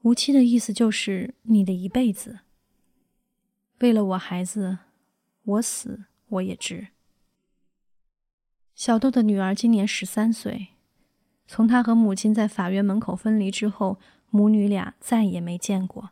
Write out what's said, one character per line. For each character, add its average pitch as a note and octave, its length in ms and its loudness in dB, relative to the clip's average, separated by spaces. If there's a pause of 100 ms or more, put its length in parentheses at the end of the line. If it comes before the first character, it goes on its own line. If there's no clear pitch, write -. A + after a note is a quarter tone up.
无 A#3 120 4
期 - 180 -2
的 C4+ 100 6
意 A#3+ 140 4
思 G#3+ 160 -2
就 A3 160 2
是 G3+ 540 -6
你 G#3+ 200 4
的 F#3+ 80 -2
一 F#3 160 -4
辈 A#3 240 0
子。 - 280 -12 (1400)
为 B3 140 4
了 G#3+ 100 2
我 F#3+ 140 -2
孩 F3+ 260 -6
子， F#3 360 -6 (640)
我 G#3 180 -2
死 G#3 440 -10 (220)
我 F#3 140 -4
也 F#3 140 -6
值。 F#3 320 -10 (1900)
小 A3+ 240 0
豆 C4 140 2
的 B3 100 2
女 G#3+ 160 2
儿 F#3+ 160 0
今 A#3 160 2
年 G#3 180 4
十 - 160 -6
三 A3 300 0
岁， G#3 360 -8 (760)
从 A3+ 220 2
她 B3 160 4
和 A3+ 100 2
母 G#3+ 220 4
亲 G#3+ 180 0
在 A3+ 140 2
法 F3+ 240 -4
院 G3 120 0
门 G3+ 160 0
口 - 160 -6
分 A3 240 0
离 G3 120 -2
之 G#3 180 -2
后， G3 300 -4 (320)
母 G#3 180 4
女 G#3 180 4
俩 G3 320 -2
再 A3+ 240 0
也 F3+ 160 -2
没 F3 160 -6
见 F#3+ 300 -4
过。 G3 260 -12